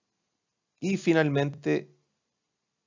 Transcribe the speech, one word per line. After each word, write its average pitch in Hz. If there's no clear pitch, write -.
Y 190
finalmente 147